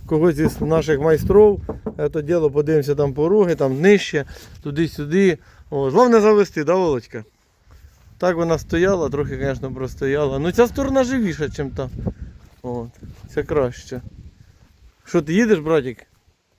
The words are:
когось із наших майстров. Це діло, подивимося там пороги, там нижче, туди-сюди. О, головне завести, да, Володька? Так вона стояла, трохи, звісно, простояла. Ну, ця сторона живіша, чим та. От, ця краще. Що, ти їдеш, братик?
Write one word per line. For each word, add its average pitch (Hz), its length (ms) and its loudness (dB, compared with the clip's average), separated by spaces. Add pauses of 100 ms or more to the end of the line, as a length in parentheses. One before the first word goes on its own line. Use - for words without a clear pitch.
когось 160 320 2
із - 240 0
наших 151 380 0
майстров. 190 640 4 (520)
Це 160 80 -4
діло, 156 300 0
подивимося 147 440 0
там 143 180 0
пороги, 175 420 2
там 135 260 -2
нижче, 185 440 2 (380)
туди-сюди. 151 720 0 (320)
О, 147 60 -8 (140)
головне 226 320 6
завести, 208 420 2
да, 156 120 2
Володька? 131 480 -2 (920)
Так 180 180 0
вона 165 220 0
стояла, 175 520 0
трохи, 139 280 -4
звісно, 131 340 -4
простояла. 135 680 -4
Ну, 170 120 -2
ця 233 160 4
сторона 269 360 0
живіша, 185 460 -2
чим 139 200 -8
та. 127 200 -8 (720)
От, 120 280 -8 (440)
ця 147 100 -2
краще. 131 580 -4 (1040)
Що, 170 160 -2
ти 151 120 -8
їдеш, 214 260 2
братик? 147 460 -4 (540)